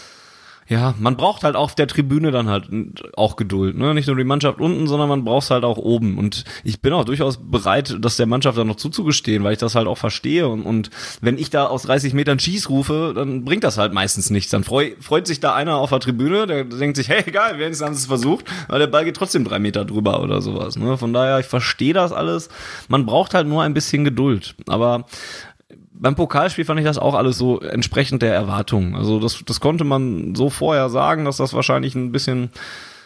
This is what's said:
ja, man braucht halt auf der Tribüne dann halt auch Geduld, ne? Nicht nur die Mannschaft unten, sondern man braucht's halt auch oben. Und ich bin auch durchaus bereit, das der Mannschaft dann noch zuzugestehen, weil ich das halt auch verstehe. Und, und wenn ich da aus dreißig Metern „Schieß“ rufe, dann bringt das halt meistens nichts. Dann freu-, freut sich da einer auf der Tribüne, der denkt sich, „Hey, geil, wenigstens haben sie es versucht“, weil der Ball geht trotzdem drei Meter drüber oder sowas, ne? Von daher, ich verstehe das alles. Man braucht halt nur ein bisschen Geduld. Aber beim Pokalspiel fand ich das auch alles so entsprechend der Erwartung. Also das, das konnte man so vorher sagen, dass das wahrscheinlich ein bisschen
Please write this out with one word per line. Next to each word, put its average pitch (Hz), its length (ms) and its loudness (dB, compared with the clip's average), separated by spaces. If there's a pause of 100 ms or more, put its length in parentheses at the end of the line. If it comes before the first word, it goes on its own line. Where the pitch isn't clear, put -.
(680)
ja, 120 300 2
man 120 180 2
braucht 190 280 0
halt 147 120 2
auf 143 200 -2
der 147 100 2
Tribüne 147 460 0
dann 120 160 0
halt 101 200 -2 (480)
auch 107 200 2
Geduld, 95 420 -2
ne? 147 160 2
Nicht 147 140 0
nur 135 80 0
die 131 80 0
Mannschaft 139 360 0
unten, 160 280 0
sondern 147 220 2
man 139 140 0
braucht's 127 280 2
halt 123 120 2
auch 120 140 0
oben. 113 400 2
Und 104 260 -2 (200)
ich 107 180 -4
bin 135 100 2
auch 160 140 2
durchaus 135 340 0
bereit, 110 600 0
das 117 180 0
der 120 80 4
Mannschaft 123 320 2
dann 113 80 2
noch 110 120 -2
zuzugestehen, 139 640 0
weil 104 100 2
ich 107 60 -4
das 113 160 0
halt 113 100 4
auch 107 140 -2
verstehe. 143 480 0
Und, 110 160 -2
und 107 260 -2 (320)
wenn 120 160 2
ich 151 140 -4
da 143 160 2
aus 131 160 -4
dreißig 139 320 2
Metern 143 240 2
„Schieß“ 180 320 -2
rufe, 151 440 0
dann 131 300 -4
bringt 180 180 0
das 110 140 2
halt 101 160 2
meistens 98 380 0
nichts. 101 180 0
Dann 104 140 0
freu-, 131 360 0
freut 156 280 0
sich 156 120 -4
da 139 140 2
einer 151 220 0
auf 135 160 0
der 131 80 2
Tribüne, 143 480 0
der 143 160 0
denkt 131 340 -2
sich, 120 120 -2
„Hey, 196 120 4 (100)
geil, 202 280 0
wenigstens 151 260 -4
haben 151 80 -4
sie 135 80 -4
es 127 60 -4
versucht“, 143 400 0 (200)
weil 139 120 0
der 147 80 4
Ball 147 180 2
geht 165 120 -4
trotzdem 185 260 0
drei 101 160 -4
Meter 104 260 0
drüber 101 380 0
oder 98 180 0
sowas, 101 360 -4
ne? 123 200 -2
Von 117 160 -2
daher, 131 240 2
ich 131 80 0
verstehe 127 480 0
das 175 180 2
alles. 165 380 -4 (380)
Man 135 180 2
braucht 147 300 2
halt 165 120 4
nur 151 140 0
ein 151 140 0
bisschen 147 280 0
Geduld. 131 520 0 (100)
Aber 120 400 2 (920)
beim 139 180 2
Pokalspiel 160 500 0
fand 156 120 -2
ich 151 80 0
das 151 120 2
auch 139 160 2
alles 127 240 2
so 123 240 2
entsprechend 131 600 -2
der 113 120 4
Erwartung. 98 640 0
Also 107 240 2
das, 117 240 -2
das - 160 -6
konnte 156 240 2
man 123 500 -2
so 131 140 2
vorher 139 400 0
sagen, 151 340 0
dass 139 140 -2
das 135 160 -2
wahrscheinlich 127 420 0
ein 127 160 -4
bisschen 127 380 -2 (560)